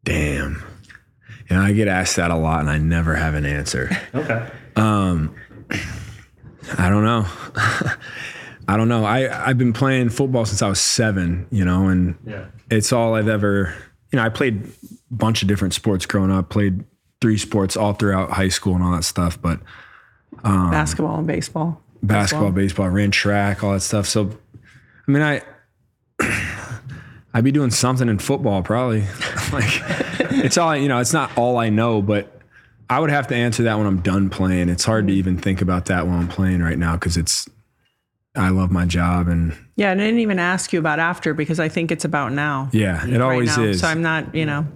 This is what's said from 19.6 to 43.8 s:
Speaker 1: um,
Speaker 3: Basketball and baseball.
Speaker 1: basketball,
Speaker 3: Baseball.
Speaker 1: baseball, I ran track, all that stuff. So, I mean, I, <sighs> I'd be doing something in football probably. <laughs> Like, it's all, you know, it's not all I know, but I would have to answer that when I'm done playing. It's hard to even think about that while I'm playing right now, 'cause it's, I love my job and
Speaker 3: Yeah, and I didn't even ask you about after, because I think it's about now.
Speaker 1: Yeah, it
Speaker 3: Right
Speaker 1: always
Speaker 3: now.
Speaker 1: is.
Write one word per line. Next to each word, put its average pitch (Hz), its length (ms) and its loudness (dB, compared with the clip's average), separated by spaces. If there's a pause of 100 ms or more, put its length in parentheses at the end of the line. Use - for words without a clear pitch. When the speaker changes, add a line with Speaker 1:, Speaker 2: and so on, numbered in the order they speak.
Speaker 1:
um, 95 260 2
Speaker 3:
Basketball 151 480 0
and 160 80 -2
baseball. 160 560 -4 (200)
Speaker 1:
basketball, 104 480 2
Speaker 3:
Baseball. - 20 0
Speaker 1:
baseball, 98 340 0
I - 20 0
ran 101 220 2
track, 101 520 0
all 101 120 0
that 95 60 0
stuff. 101 260 -2
So, 104 240 0 (760)
I - 40 0
mean, 143 120 4
I, 147 200 0 (760)
<sighs> - 60 0 (1080)
I'd 113 100 4
be 135 80 4
doing 139 180 2
something 127 380 2
in 104 100 2
football 117 440 0
probably. 110 460 0
<laughs> 95 60 -10 (380)
Like, 123 300 0 (480)
it's 247 280 2
all, 165 160 2
you 143 140 0
know, 127 100 2
it's 123 140 0
not 151 260 0
all 123 200 2
I 113 100 0
know, 110 340 2
but 101 380 -2 (500)
I 127 80 2
would 156 120 2
have 143 180 0
to 123 80 -2
answer 120 280 0
that 113 140 2
when 107 80 2
I'm 95 140 0
done 95 300 0
playing. 92 380 0
It's 87 160 -2
hard 110 220 2
to 98 60 2
even 92 260 0
think 95 240 -2
about 90 240 0
that 90 220 0
while 87 100 0
I'm 85 80 0
playing 92 340 0
right 80 180 0
now, 82 180 0
'cause 85 200 -2
it's, - 300 -2 (880)
I 92 140 2
love 92 240 2
my 87 120 2
job 87 440 2
and 85 240 0 (240)
Speaker 3:
Yeah, 202 160 2
and 190 80 0
I 208 60 0
didn't 226 140 2
even 208 200 0
ask 180 320 -2
you 175 80 0
about 156 180 0
after, 165 360 0
because 156 260 -2
I 156 80 0
think 165 240 -2
it's 165 120 -4
about 143 280 -2
now. 143 400 -2
Speaker 1:
Yeah, 92 340 0
it 120 60 -2
Speaker 3:
Right 117 80 2
Speaker 1:
always 127 360 2
Speaker 3:
now. 117 80 2
Speaker 1:
is. 98 160 0